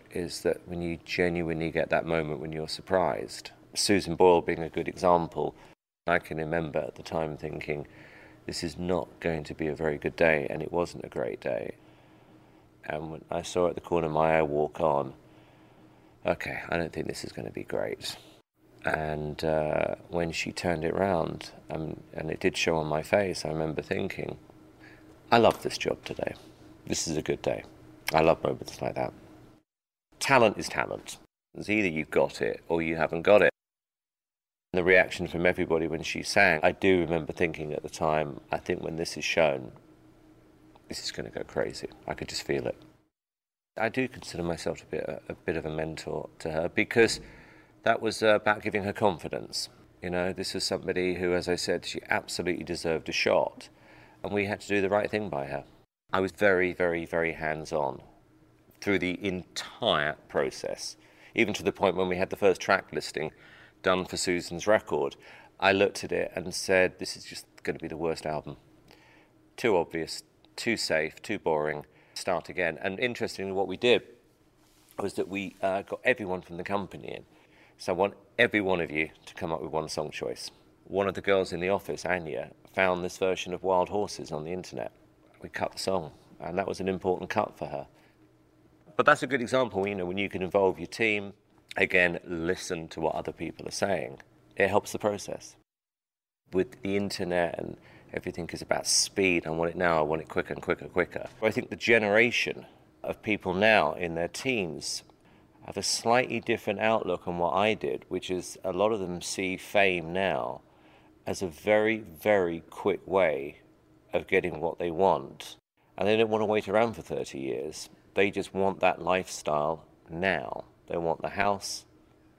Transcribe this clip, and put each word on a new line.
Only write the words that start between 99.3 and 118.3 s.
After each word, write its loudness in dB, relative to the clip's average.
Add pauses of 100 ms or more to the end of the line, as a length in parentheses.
I -2
want 0
it -8
now, 4
I 4
want 0
it -12
quicker -2
and -10
quicker, -2
quicker. -2 (120)
I 2
think -2
the -8
generation 4 (360)
of -6
people -2
now 6
in -6
their 0
teens -6 (600)
have -10
a -4
slightly 2
different -2
outlook 0
on -4
what 2
I 4
did, -4
which -6
is -6
a -2
lot 2
of -2
them -6
see -4
fame 2
now -2 (640)
as -6
a -4
very, 2
very 2
quick -2
way 2 (520)
of -2
getting 2
what -4
they -2
want. 0 (400)
And 0
they 4
don't 4
want 2
to 0
wait 0
around 2
for -12
thirty -6
years. -6 (260)
They 4